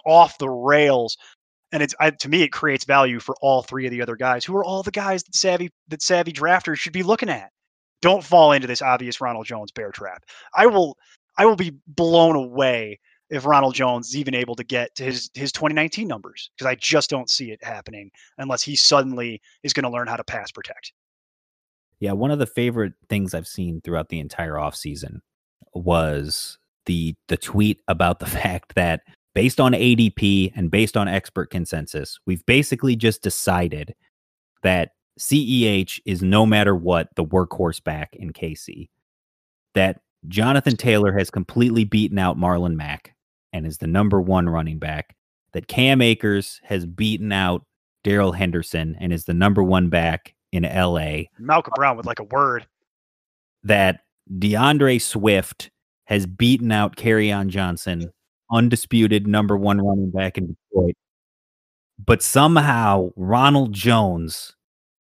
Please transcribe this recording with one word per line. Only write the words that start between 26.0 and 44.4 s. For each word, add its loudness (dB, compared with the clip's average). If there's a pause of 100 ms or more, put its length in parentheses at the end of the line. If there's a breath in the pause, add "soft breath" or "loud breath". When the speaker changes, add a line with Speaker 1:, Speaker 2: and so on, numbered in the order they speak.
Speaker 2:
the, -2 (140)
the -4
tweet 0
about 0
the -12
<laughs> -
fact -6
that 0 (320 soft breath)
based 0
on 4
A 4
D 4
P 2
and -2
based 2
on 0
expert -4
consensus, -8
we've -4
basically 2
just 0
decided -2 (680)
that 0 (260)
C 0 (180)
E 4
H -2
is -4
no 6
matter 4
what 0
the -2
workhorse -2
back -10
in -14
K -10
C. -18 (840)
That 2 (260)
Jonathan 0
Taylor 2
has -2
completely 0
beaten 0
out 0
Marlon 0
Mack -10 (380)
and -8
is -10
the -8
number 2
one 2